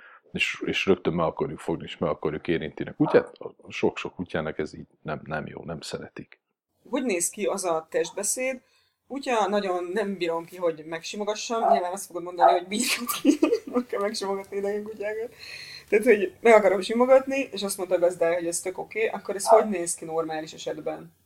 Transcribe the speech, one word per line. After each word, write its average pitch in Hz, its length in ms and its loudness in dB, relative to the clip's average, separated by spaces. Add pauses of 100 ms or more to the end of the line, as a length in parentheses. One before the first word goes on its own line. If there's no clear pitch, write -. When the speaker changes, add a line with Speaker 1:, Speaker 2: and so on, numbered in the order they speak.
(320)
Speaker 1:
és, - 340 -2
és - 200 -2
rögtön 92 280 4
meg 85 120 2
akarjuk 78 340 -2
fogni, 82 240 -4
és - 140 -14
meg 85 120 0
akarjuk 76 380 -4
érinteni 80 420 -2
a - 40 -14
kutyát. - 440 2 (300)
Sok-sok - 480 -2
kutyának 80 420 -6
ez 78 160 -6
így 80 140 -16 (140)
nem, - 220 -8
nem - 240 -8
jó, - 160 -14
nem - 180 -10
szeretik. - 580 -14 (500)
Speaker 2:
Hogy 254 140 -2
néz 190 260 -2
ki 202 160 -6
az 185 200 -2
a 160 240 -2
testbeszéd? 208 720 -4 (480)
Kutya, 247 400 0
nagyon 180 440 -2
nem 202 240 -2
bírom 170 280 -2
ki, 180 120 -18
hogy 165 280 -2
megsimogassam. 208 840 -2
Nyilván 175 200 2
azt 190 140 -8
fogod 170 180 -8
mondani, 175 280 6
hogy 180 160 0
bírjad 240 400 -2 (140)
ki, 285 80 4 (220)
<laughs> 453 220 -2
nem 247 140 0
kell 202 140 -2
megsimogatni 202 560 -4
idegen 202 260 -2
kutyákat. 214 500 -8 (560)
Tehát, - 160 4
hogy 208 360 4
meg 233 120 8
akarom 202 280 8
simogatni, 262 720 4
és 196 120 -8
azt 196 140 -4
mondta 190 180 -2
a 175 40 4
gazdája, 175 360 2
hogy 170 120 -2
ez 170 120 -2
tök 185 180 -8
oké, 214 300 -4
akkor 196 280 -6
ez 190 120 -6
hogy 214 220 8
néz 175 260 -4
ki - 100 -14
normális 160 480 -4
esetben? 160 600 -8 (120)